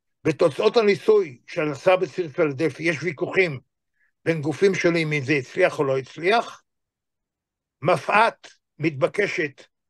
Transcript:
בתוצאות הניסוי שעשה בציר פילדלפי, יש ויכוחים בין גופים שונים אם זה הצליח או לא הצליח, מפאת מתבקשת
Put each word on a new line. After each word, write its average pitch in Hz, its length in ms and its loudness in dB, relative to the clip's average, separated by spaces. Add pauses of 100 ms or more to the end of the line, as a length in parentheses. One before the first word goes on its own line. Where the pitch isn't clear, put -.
(240)
בתוצאות 170 520 0
הניסוי 202 680 2
שעשה 156 500 0
בציר 175 320 -4
פילדלפי, 151 540 -2
יש 160 200 -2
ויכוחים 165 580 -2 (640)
בין 160 160 -2
גופים 160 340 0
שונים 165 380 0
אם 147 100 -2
זה 131 100 -2
הצליח 175 460 0
או 151 60 0
לא 135 140 -2
הצליח, 175 640 -4 (1200)
מפאת 185 680 0 (300)
מתבקשת 160 840 -4 (260)